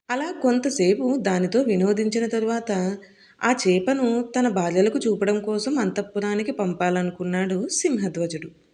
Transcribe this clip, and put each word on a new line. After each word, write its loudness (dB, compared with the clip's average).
అలా -4
కొంతసేపు 2
దానితో 2
వినోదించిన 2
తరువాత -2
ఆ 4
చేపను 2
తన 4
భార్యలకు 2
చూపడం 0
కోసం -2
అంతఃపురానికి -2
పంపాలనుకున్నాడు -2
సింహధ్వజుడు. -2